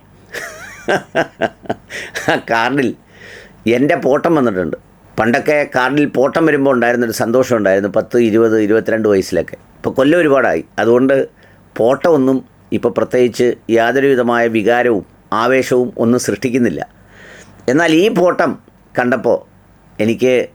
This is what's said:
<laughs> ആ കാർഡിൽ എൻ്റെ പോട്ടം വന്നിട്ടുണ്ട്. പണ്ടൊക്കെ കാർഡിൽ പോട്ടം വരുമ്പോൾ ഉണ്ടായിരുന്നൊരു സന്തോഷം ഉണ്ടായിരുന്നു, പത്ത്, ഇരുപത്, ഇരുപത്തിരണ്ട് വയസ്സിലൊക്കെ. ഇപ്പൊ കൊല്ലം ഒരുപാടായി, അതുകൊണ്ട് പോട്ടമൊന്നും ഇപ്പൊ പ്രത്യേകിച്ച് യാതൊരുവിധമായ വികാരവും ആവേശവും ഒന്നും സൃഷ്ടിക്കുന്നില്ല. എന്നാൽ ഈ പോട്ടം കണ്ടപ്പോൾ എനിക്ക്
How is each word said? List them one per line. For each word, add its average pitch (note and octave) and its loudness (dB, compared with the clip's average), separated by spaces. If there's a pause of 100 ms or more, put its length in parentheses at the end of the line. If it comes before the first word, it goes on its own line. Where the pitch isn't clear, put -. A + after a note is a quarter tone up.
(880)
<laughs> - -6
ആ - 2 (160)
കാർഡിൽ A#2+ 0 (880)
എൻ്റെ C#3+ 2 (100)
പോട്ടം D3 2
വന്നിട്ടുണ്ട്. F#2 -2 (420)
പണ്ടൊക്കെ C3 0 (180)
കാർഡിൽ C3+ 0 (120)
പോട്ടം C3 0
വരുമ്പോൾ C#3 2
ഉണ്ടായിരുന്നൊരു A#2+ 0
സന്തോഷം A#2 0
ഉണ്ടായിരുന്നു, G2 2
പത്ത്, A#2+ 0 (100)
ഇരുപത്, A2+ 2 (120)
ഇരുപത്തിരണ്ട് G#2+ 0
വയസ്സിലൊക്കെ. F2+ -2 (200)
ഇപ്പൊ - -6
കൊല്ലം C#3+ 2
ഒരുപാടായി, B2 2 (200)
അതുകൊണ്ട് B2+ 4 (640)
പോട്ടമൊന്നും C3+ 2 (380)
ഇപ്പൊ A#2+ -2
പ്രത്യേകിച്ച് B2 0 (280)
യാതൊരുവിധമായ A#2+ 0 (120)
വികാരവും A2+ 0 (360)
ആവേശവും B2 0 (140)
ഒന്നും A#2+ 2
സൃഷ്ടിക്കുന്നില്ല. A2+ -2 (840)
എന്നാൽ D#3+ 2 (100)
ഈ - 2 (160)
പോട്ടം E3+ 0 (460)
കണ്ടപ്പോൾ A#2+ 0 (680)
എനിക്ക് A2+ 0 (240)